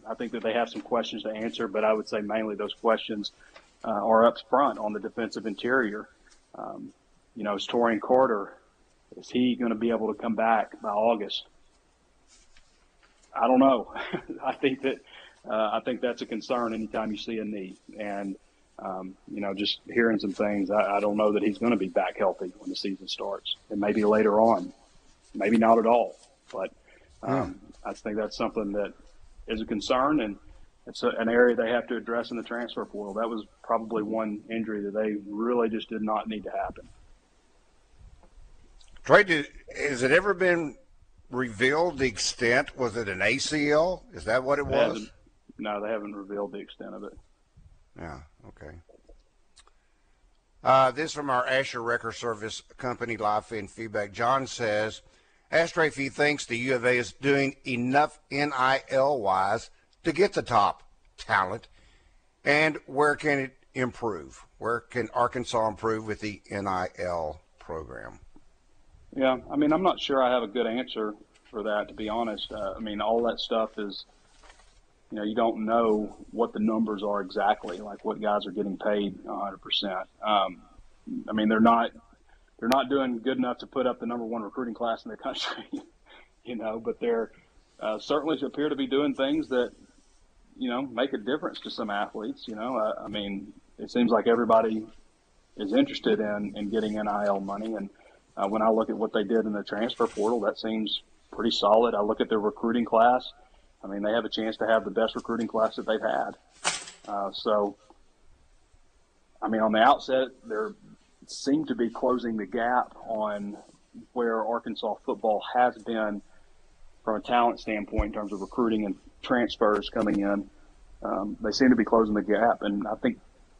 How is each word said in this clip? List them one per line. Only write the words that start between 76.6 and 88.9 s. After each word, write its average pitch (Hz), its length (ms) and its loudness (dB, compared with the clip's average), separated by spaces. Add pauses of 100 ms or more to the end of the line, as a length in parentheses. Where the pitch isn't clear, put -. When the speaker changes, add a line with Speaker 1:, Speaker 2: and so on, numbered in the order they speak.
Speaker 1:
are 101 180 -2
exactly, 98 580 0
like, 104 260 -12
what 104 160 -4
guys 104 260 0
are 101 40 -8
getting 98 280 -4
paid 104 400 -2 (100)
a 104 100 -8
hundred 98 220 -8
percent. 95 480 -4 (160)
Um, 95 380 0 (640)
I 107 60 -4
mean, 107 160 2
they're 110 100 4
not, 117 300 6 (680)
they're 117 120 -2
not 131 180 4
doing 127 300 0
good 127 180 -2
enough 123 220 -2
to 113 80 -14
put 127 200 -2
up 120 140 -2
the 120 60 -6
number 120 180 -6
one 113 180 -6
recruiting 117 300 -6
class 113 320 -4
in 120 60 -14
the 107 80 -12
country, - 460 -8 (400)
<laughs> - 400 -20
you 120 120 -8
know, 110 260 -6
but 113 160 -6
they're, 113 320 -2 (480)
uh, 107 200 -4
certainly 147 440 0
appear 143 280 -2
to 139 60 -2
be 135 100 0
doing 135 280 2